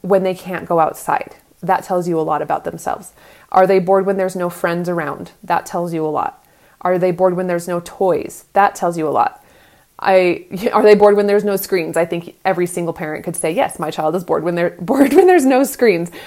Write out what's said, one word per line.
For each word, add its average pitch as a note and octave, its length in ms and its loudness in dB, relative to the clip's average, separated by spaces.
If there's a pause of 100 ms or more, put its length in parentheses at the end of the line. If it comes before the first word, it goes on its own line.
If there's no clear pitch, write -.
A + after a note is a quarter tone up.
when F#3+ 220 2
they F#3 120 -2
can't F3+ 320 -10
go E3+ 140 2
outside? - 560 -4 (260)
That F3 220 -2
tells F3+ 240 -2
you E3 100 0
a D#3+ 40 0
lot D#3 200 -2
about D3+ 220 -4
themselves. - 480 -10 (400)
Are F#3 140 6
they F#3+ 120 4
bored F#3+ 280 2
when G3 100 0
there's F#3+ 200 -2
no F3 140 -2
friends F3 380 -4
around? D#3+ 440 -6 (100)
That - 240 -2
tells F3 260 -4
you D#3 140 -2
a - 20 -2
lot. - 360 -6 (360)
Are F3+ 180 0
they F3+ 120 2
bored F3+ 260 2
when F#3 100 -4
there's F3 220 -4
no F3 120 -4
toys? - 720 -4
That G3 220 2
tells F3 220 -4
you D#3 120 -2
a - 20 -2
lot. - 340 -2 (540)
I, F#3 480 2 (240)
<laughs> - 20 -4
are G#3 100 2
they G#3 120 8
bored G3+ 220 6
when G#3 100 2
there's G3+ 180 2
no G3+ 120 -2
screens? E3 400 -4
I E3 80 2
think E3+ 400 -8
every F3+ 220 0
single E3+ 260 -4
parent D#3 320 -8
could E3+ 120 -6
say, D#3+ 160 -2
"Yes, - 260 -2
my D#3+ 120 -6
child D#3+ 240 -2
is F3+ 100 -4
bored D#3+ 200 -2
when F3 100 -2
they're E3+ 160 0
<laughs> - 100 -12
bored C4+ 320 2
when F4+ 140 6
there's F4+ 200 6
no C4+ 180 4
screens." F3 460 0 (160)